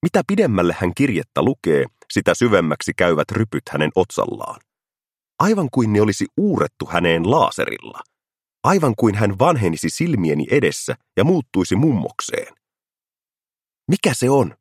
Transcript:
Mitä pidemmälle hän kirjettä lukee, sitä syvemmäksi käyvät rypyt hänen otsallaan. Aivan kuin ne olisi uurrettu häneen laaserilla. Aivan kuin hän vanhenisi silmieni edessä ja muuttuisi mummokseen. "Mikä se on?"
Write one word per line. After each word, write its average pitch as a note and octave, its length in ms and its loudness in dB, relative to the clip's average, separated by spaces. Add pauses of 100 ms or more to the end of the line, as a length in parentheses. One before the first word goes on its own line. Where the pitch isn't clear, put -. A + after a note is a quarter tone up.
Mitä F3+ 260 0
pidemmälle A2 520 2
hän F2+ 160 -2
kirjettä G2 460 -2
lukee, D#2+ 440 0 (280)
sitä F2+ 200 2
syvemmäksi F2+ 640 0
käyvät E2 340 2
rypyt G#2 380 -4
hänen D2 260 -2
otsallaan. - 640 -4 (800)
Aivan F#3 320 0
kuin A2+ 220 0
ne G#2 80 4
olisi G#2+ 240 0 (120)
uurrettu E3 480 -2
häneen E2+ 460 0
laaserilla. - 720 -2 (600)
Aivan D#3 320 2
kuin G#2+ 200 2
hän G2+ 240 -2
vanhenisi A2+ 500 0
silmieni F2 640 -2
edessä D#2 440 0 (220)
ja F#2+ 60 4
muuttuisi C3+ 520 0
mummokseen. - 800 -2 (1300)
"Mikä F3 260 0
se B2 160 0
on?" C3 320 2